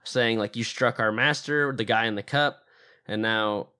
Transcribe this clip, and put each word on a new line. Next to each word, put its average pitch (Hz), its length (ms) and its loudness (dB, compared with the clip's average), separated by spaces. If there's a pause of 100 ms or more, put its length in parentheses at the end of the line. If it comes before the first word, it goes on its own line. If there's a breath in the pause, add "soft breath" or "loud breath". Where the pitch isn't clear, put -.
saying, 117 340 2
like, 104 180 -2
"You 117 80 -4
struck - 360 0
our 110 120 2
master, 143 640 0
the 113 80 -2
guy 113 220 2
in 107 80 -2
the 101 80 -6
cup, 143 400 0 (460 soft breath)
and 107 140 -4
now 107 460 0 (120)